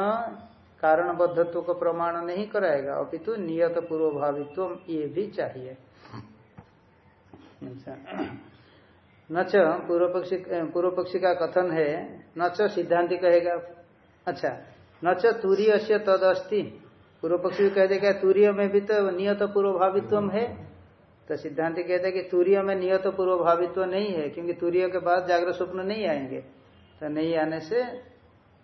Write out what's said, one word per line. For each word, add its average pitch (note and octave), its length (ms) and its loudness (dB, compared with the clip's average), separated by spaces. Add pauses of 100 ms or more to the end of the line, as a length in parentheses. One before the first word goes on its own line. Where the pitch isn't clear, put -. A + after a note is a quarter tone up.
(800)
कारण E3 360 4
बद्धत्व E3+ 460 2
को F3 120 0
प्रमाण E3+ 500 -2
नहीं F#3 240 -4
कराएगा, D3 460 0
अपितु D#3+ 420 -6
नियत E3+ 420 0
पूर्व D#3+ 420 -2
भावित्वम D3 560 -4 (120)
ये D#3 180 -4
भी D#3+ 200 -4
चाहिए। C3 500 -8 (1900)
अच्छा, - 340 -16 (1400)
न F3 100 -2
च F#3 140 -6
पूर्व F3 520 2
पक्षी, F3+ 280 -4 (120)
पूर्व F3 420 -2
पक्षी F3+ 280 -4
का F3+ 160 2
कथन F3+ 380 0
है, D#3+ 480 -2 (180)
न F3 100 2
च G3+ 220 0
सिद्धांति F3 460 0
कहेगा, F3 380 4 (720)
अच्छा, C#3 320 -4 (460)
न F3+ 100 4
च F3+ 120 2
तुरीय G#3 520 4
से G#3 200 2
तदस्ति, F#3+ 640 2 (600)
पूर्व E3+ 160 2
पक्षी F#3+ 320 2
कह G3 160 4
देगा G3 260 2
तुरीय G3 400 6
में G3+ 160 2
भी G3+ 120 4
तो G3+ 300 2
नियत G3+ 320 0
पूर्व G3 360 0
भावित्वम G3 520 2
है, - 400 -4 (580)
तो D3+ 80 -4
सिद्धांति D#3+ 460 -4
कहते F3+ 260 0
हैं F#3 40 -2
कि F#3 100 -2
तुरीय F#3 400 4
में G3 120 0
नियत F#3+ 320 0
पूर्व F#3 380 0
भावित्व F3 400 2
नहीं G3 280 -2
है, D#3 160 -4
क्योंकि E3+ 240 -6
तुरीय E3+ 360 0
के F3+ 100 -4
बाद F3 280 0
जागृत F3 280 2
स्वप्न F#3 260 -6
नहीं G3+ 280 -4
आएंगे, C3+ 320 -4 (600)
तो D3+ 80 -8
नहीं D#3+ 280 -2
आने D#3+ 240 -2
से A3+ 220 -2 (800)